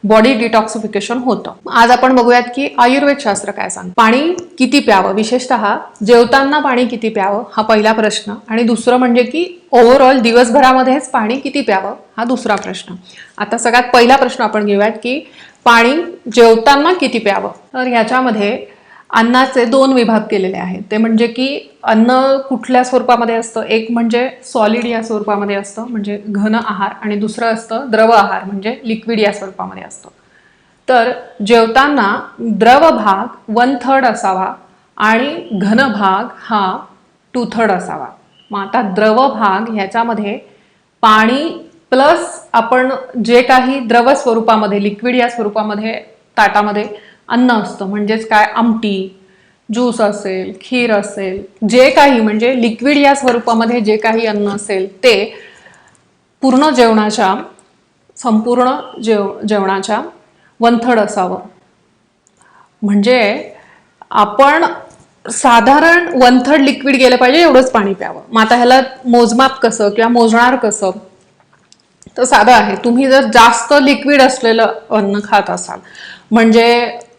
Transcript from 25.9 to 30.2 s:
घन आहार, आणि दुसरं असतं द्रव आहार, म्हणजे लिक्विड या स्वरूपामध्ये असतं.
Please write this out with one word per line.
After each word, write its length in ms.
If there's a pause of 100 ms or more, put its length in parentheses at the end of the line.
घन 280
आहार, 340 (120)
आणि 140
दुसरं 380
असतं 360
द्रव 220
आहार, 340
म्हणजे 380
लिक्विड 360
या 120
स्वरूपामध्ये 520
असतं. 260 (800)